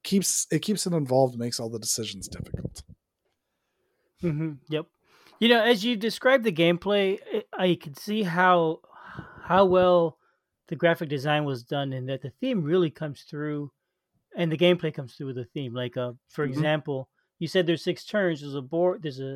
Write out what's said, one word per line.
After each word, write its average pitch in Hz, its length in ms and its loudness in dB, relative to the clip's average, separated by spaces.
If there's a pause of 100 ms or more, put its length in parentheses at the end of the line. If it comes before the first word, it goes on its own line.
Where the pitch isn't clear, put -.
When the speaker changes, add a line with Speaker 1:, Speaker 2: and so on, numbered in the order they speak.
Speaker 1:
keeps, - 480 0
it 160 80 2
keeps 202 280 -4
it 175 60 -2
involved, 131 440 2
makes 117 220 -6
all 117 100 -6
the 117 100 -8
decisions 101 500 -6
difficult. - 540 -12 (1400)
Speaker 2:
Mm-hmm. 160 300 -4 (180)
Yep. 151 160 -4 (540)
You 226 100 4
know, 233 120 6
as 214 220 4
you 240 120 0
described 233 480 2
the 220 80 0
gameplay, 190 680 2 (380)
I, 196 60 -2
I 180 120 4
could 151 220 -10
see 214 260 -4
how, 175 560 4 (640)
how 190 220 6
well 180 520 4 (520)
the 170 60 -8
graphic 165 340 2
design 147 340 0
was 135 200 -4
done, 139 300 -4
and 127 140 -8
that 135 140 -6
the 131 180 -10
theme 247 240 -2
really 165 260 2
comes 147 400 -10
through, 147 420 -6 (640)
and 170 160 -2
the 156 60 -2
gameplay 170 360 4
comes 131 220 -12
through 143 120 -10
with 131 80 -8
the 123 100 -8
theme. 131 280 -8
Like, 123 240 -6
uh, 123 160 -4 (160)
for - 160 -6
Speaker 1:
Mm-hmm. 135 80 -4
Speaker 2:
example, 151 560 -2 (300)
you 165 80 -4
said 180 200 2
there's 165 160 0
six 175 220 -4
turns. 180 360 -2
There's 143 140 -10
a 143 60 -6
board. 175 420 0
There's 135 160 -8
a 135 40 -8 (120)